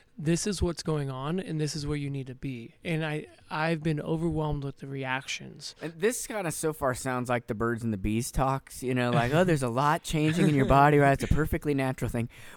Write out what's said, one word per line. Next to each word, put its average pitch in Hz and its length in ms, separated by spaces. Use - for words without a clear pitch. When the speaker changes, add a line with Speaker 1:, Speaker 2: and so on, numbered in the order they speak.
Speaker 1:
this 165 300
is 190 160
what's 170 180
going 147 300
on 143 280
and 160 220
this 147 140
is 143 100
where 147 120
you 143 120
need 139 180
to 127 80
be." 127 480
And 160 220
I, 151 220
I've 156 320
been 156 160
overwhelmed 156 640
with 135 140
the 135 100
reactions. 135 920
Speaker 2:
And 160 160
this 160 280
kinda 196 260
so 160 220
far 131 220
sounds 123 340
like 120 180
the 117 80
birds 117 280
and 117 80
the 104 60
bees 110 340
talks, 131 500
you 127 140
know, 123 160
like, 120 220
"Oh, 175 100
there's 156 200
a 120 60
lot 143 340
changing 160 440
in 147 80
your 131 100
body, 143 320
right? 139 160
It's - 160
a - 60
perfectly 151 380
natural 131 360
thing." 117 200